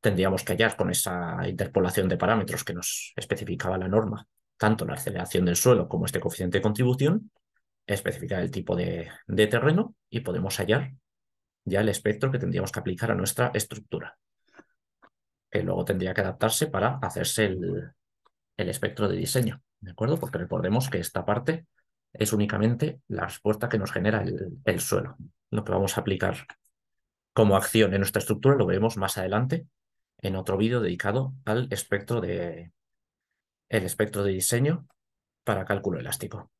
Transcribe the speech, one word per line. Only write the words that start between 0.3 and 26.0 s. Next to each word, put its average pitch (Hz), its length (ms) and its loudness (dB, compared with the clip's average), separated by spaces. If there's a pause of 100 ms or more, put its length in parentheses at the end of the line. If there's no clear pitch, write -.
que - 80 -2
hallar 107 240 2
con 92 140 0
esa 87 580 -4
interpolación 92 600 2
de 90 80 0
parámetros 92 460 0
que - 100 -8
nos - 440 -8
especificaba 90 600 -4
la 92 100 -4
norma, 104 400 0 (280)
tanto 107 280 2
la - 100 -4
aceleración 90 500 -2
del 87 120 4
suelo 117 320 6
como 87 180 -2
este - 140 -2
coeficiente 90 380 -2
de 92 40 0
contribución, 131 720 2 (520)
especificar 90 580 -2
el 90 100 -2
tipo 90 240 -2
de, 87 340 -4 (160)
de 107 220 4
terreno 147 480 2 (120)
y 113 120 -4
podemos 90 380 -4
hallar 123 340 0 (720)
ya 95 160 0
el 107 80 2
espectro 107 420 0
que 135 80 -2
tendríamos 92 340 -2
que 107 80 -6
aplicar 92 300 -2
a 110 40 2
nuestra 107 380 0
estructura, - 640 -6 (1300)
que 98 120 0
luego 92 220 -2
tendría 92 300 0
que 104 80 0
adaptarse 98 460 0
para 110 340 0
hacerse - 440 0
el, 90 440 -4 (680)
el 90 140 -2
espectro 101 360 -2
de 92 100 0
diseño, - 440 0 (200)
¿de 95 100 -12
acuerdo? 131 280 0
Porque - 200 -6
recordemos 90 500 0
que - 100 -2
esta 87 280 -4
parte 135 400 -2 (460)
es 107 200 0
únicamente 107 760 0
la 95 180 -4
respuesta 107 420 -2
que 110 100 0
nos 95 140 -2
genera 104 300 2
el, 92 420 -6
el 90 160 2
suelo. - 360 -2 (340)
Lo 107 120 0
que 95 100 -4
vamos 95 260 2
a - 20 0